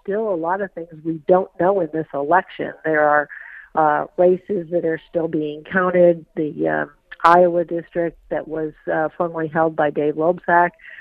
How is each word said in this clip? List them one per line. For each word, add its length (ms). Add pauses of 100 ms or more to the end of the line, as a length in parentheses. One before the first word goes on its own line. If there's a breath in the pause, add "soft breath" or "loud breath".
still 320
a 20
lot 240
of 140
things 160 (160)
we 240
don't 200 (120)
know 180
in 140
this 200
election. 600 (100)
There 240
are, 220 (460 loud breath)
uh, 320 (100)
races 540
that 120
are 160 (100)
still 200
being 340
counted. 640 (100)
The, 320
um, 240 (320)
Iowa 420
district 520 (120)
that 180
was, 240 (200)
uh, 260
formerly 320
held 260
by 160
Dave 240
Loebsack 560 (300 loud breath)